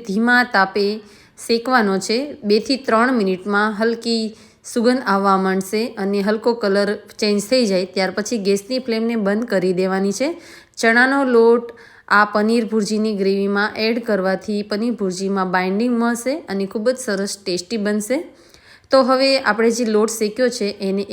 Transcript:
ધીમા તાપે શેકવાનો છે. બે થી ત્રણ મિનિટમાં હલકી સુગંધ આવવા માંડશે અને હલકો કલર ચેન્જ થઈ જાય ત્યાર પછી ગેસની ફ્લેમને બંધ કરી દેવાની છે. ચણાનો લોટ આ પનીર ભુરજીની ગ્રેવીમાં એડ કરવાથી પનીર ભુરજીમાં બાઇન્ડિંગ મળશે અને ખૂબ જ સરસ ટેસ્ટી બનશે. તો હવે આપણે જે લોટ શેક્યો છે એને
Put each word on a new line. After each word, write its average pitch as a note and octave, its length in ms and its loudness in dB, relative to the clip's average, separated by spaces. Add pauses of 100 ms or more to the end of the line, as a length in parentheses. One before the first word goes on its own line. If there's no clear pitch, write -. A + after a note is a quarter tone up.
ધીમા A#3+ 340 2 (140)
તાપે G3 280 2 (600)
શેકવાનો A#3 500 2 (100)
છે. A3 120 0 (300)
બે G#3 180 4
થી C4 200 -2
ત્રણ A#3 360 2
મિનિટમાં G3+ 580 -2
હલકી A3+ 420 -2 (500)
સુગંધ B3 300 0 (120)
આવવા G3 280 2
માંડશે F#3+ 400 -2 (220)
અને G3+ 240 -2
હલકો A3 240 0 (100)
કલર G3+ 260 0 (320)
ચેન્જ G#3 300 0
થઈ B3+ 220 2
જાય F#3 240 0
ત્યાર F#3+ 200 -2
પછી G#3+ 300 -4
ગેસની G3+ 400 -2
ફ્લેમને A3+ 300 -2 (100)
બંધ G#3+ 260 -2
કરી F#3 300 0
દેવાની F#3+ 380 0
છે. C#4 80 -2 (520)
ચણાનો B3 400 4 (140)
લોટ A#3 340 6 (480)
આ G#3 160 8
પનીર A3 400 2
ભુરજીની G#3+ 480 -2
ગ્રેવીમાં G3 640 0
એડ A3+ 120 0 (120)
કરવાથી F#3+ 500 0 (140)
પનીર G#3+ 260 -2
ભુરજીમાં F#3+ 560 -2
બાઇન્ડિંગ G3 460 0
મળશે A#3 340 0 (160)
અને G3 220 -2
ખૂબ A#3 180 -2
જ B3+ 140 0
સરસ G3 340 -4
ટેસ્ટી F#3+ 480 -4
બનશે. G#3 320 0 (720)
તો C4+ 80 6 (100)
હવે C4 300 4
આપણે A3+ 400 2
જે A#3+ 160 0
લોટ G#3+ 240 2
શેક્યો A3 300 0 (100)
છે G3+ 100 -2 (200)
એને G3 240 -2